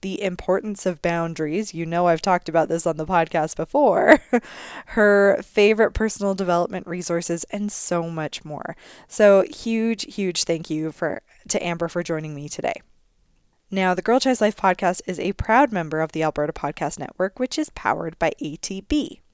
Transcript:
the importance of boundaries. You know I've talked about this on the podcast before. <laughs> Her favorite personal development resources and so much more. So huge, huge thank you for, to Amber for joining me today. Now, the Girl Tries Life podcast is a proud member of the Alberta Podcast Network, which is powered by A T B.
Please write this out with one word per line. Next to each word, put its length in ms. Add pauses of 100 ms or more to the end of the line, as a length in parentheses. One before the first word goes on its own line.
the 200
importance 640
of 160
boundaries. 720
You 120
know 220
I've 140
talked 280
about 180
this 180
on 120
the 80
podcast 500
before. 640 (340)
<laughs> 340
Her 540
favorite 500
personal 440
development 500
resources 600
and 260
so 380
much 340
more. 320 (320)
So 420
huge, 640
huge 300
thank 260
you 220
for, 300 (260)
to 180
Amber 220
for 160
joining 320
me 140
today. 320 (880)
Now, 240
the 80
Girl 160
Tries 220
Life 140
podcast 520
is 120
a 140
proud 380
member 280
of 120
the 100
Alberta 320
Podcast 460
Network, 400
which 180
is 140
powered 480
by 200
A 180
T 240
B. 400 (120)